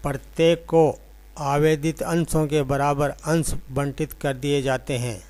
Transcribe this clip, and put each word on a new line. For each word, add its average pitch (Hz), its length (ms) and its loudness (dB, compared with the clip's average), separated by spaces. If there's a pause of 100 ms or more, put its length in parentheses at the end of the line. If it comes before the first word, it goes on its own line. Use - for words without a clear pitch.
प्रत्येक 165 600 0
को 165 200 6 (600)
आवेदित 147 580 0
अंशों 160 440 0
के 151 180 2
बराबर 143 440 0
अंश 151 460 -2 (160)
बंटित 143 420 -4
कर 143 220 -4
दिए 143 260 0
जाते 131 360 -2
हैं। 117 220 -4 (100)